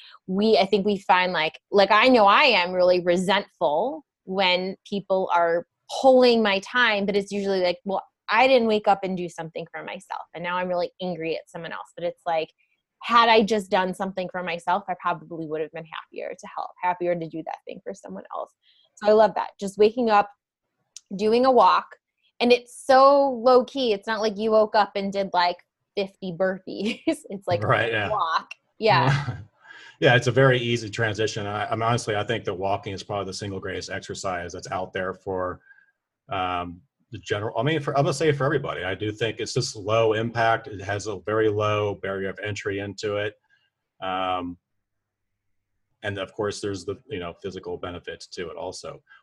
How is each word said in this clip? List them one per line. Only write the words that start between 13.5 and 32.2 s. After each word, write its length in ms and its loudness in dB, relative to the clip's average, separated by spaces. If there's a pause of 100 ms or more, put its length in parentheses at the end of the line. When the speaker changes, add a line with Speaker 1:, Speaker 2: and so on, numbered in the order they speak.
Speaker 1:
done 240 0
something 360 -8
for 120 -8
myself, 440 -4
I 140 -6
probably 460 -6
would 160 -6
have 100 -8
been 140 -14
happier 520 -14
to 160 -20
help, 140 -10 (140)
happier 360 -2
to 100 -8
do 180 -12
that 100 -10 (100)
thing 160 -14
for 120 -12
someone 300 -16 (120)
else. 160 -10 (440)
So 120 0
I 60 6
love 220 6
that. 220 -6
Just 200 -10
waking 320 2
up, 180 4 (880)
doing 300 2
a 40 6
walk. 360 6 (540)
And 120 4
it's 340 -2
so 560 6
low 220 6
key. 300 -2
It's 120 -6
not 140 -4
like 160 -2
you 140 -2
woke 260 4
up 200 4
and 140 -2
did, 220 -4
like, 240 2 (400)
fifty 360 -6
burpees. 680 -4
<laughs> 40 -4
It's 420 -6
like 160 0
Speaker 2:
Right, 240 2
Speaker 1:
a 40 -4
Speaker 2:
yeah. 180 -2
Speaker 1:
walk. 400 -2 (280)
Yeah. 640 2
Speaker 2:
<laughs> 40 -18 (540)
Yeah, 140 6
it's 140 4
a 40 0
very 260 6
easy 320 -2
transition. 560 -2
I, 200 -4
I 60 -10
mean, 100 -4
honestly, 340 0
I 80 -2